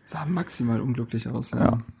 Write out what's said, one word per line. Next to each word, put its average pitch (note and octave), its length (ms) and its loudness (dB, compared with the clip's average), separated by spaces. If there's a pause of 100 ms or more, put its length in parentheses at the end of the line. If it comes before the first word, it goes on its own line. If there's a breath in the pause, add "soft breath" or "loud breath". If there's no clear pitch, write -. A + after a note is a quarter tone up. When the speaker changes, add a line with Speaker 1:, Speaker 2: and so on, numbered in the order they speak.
Speaker 1:
Sah D#3 240 -8
maximal C3 560 0
unglücklich A#2 460 -2
aus, - 240 -4
ja. - 140 0
Speaker 2:
Ja. A#2+ 120 6 (220)